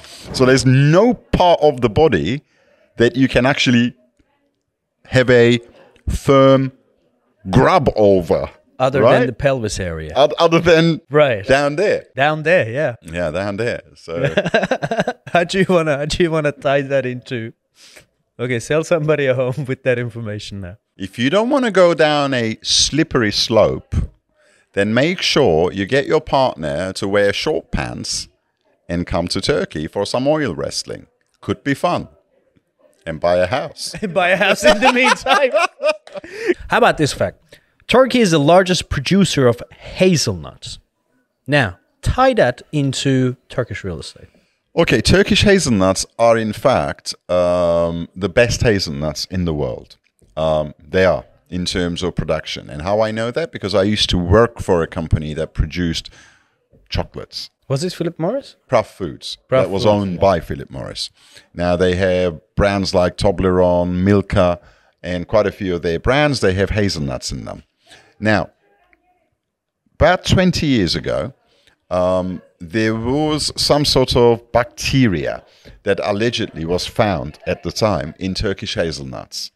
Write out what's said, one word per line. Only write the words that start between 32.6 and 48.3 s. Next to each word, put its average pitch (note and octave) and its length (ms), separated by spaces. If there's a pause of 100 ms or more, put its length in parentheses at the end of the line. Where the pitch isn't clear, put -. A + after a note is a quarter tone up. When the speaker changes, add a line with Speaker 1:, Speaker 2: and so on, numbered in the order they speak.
Speaker 1:
And D#2 120
buy F2 180
a F2+ 100
house. C#3 500
Speaker 2:
<laughs> - 60
And F#3 100
buy F3+ 160
a F#3 80
house G3 260
in D4+ 180
the C4 120
meantime. C4 580 (1080)
<laughs> - 80
How F#3+ 80
about G#3 200
this D3+ 160
fact? - 280 (460)
Turkey B3 320
is G#3 120
the D#3+ 80
largest F3 500
producer D3 580
of - 240
hazelnuts. - 1080 (680)
Now, B2+ 320 (220)
tie C4 320
that D3+ 280 (120)
into C3 640 (100)
Turkish - 380
real E2+ 140
estate. - 280 (480)
Speaker 1:
Okay, E3 240
Turkish F#3+ 440
hazelnuts A#2+ 640 (140)
are, A#2 180
in A2 140
fact, F#2 640 (140)
um, E2+ 840
the F#2 140
best A#2 340